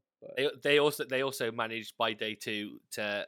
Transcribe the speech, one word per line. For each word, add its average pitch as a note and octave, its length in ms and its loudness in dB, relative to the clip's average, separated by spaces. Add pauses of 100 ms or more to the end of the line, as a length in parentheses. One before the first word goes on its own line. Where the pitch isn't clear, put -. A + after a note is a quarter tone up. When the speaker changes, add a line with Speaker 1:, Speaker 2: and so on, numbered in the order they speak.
(220)
Speaker 1:
but G#2+ 160 -14
Speaker 2:
They, C#3 120 2 (140)
they C#3+ 160 6
also, D3 240 2
they C3 180 0
also C3 300 -2
managed A2+ 460 -4
by A2+ 160 2
day G#2+ 220 -4
two G#2 440 -6 (120)
to G#2 360 -2